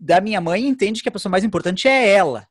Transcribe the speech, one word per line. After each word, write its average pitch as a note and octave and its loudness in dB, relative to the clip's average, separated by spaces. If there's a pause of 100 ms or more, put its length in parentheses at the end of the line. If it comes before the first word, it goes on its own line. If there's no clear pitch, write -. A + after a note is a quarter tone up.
da E3+ 2
minha G#3 -4
mãe F3+ -2
entende A3 -2
que - -4
a - -8
pessoa G3 -8
mais F#3+ 0
importante F#3 -2
é C4 4
ela. E3 2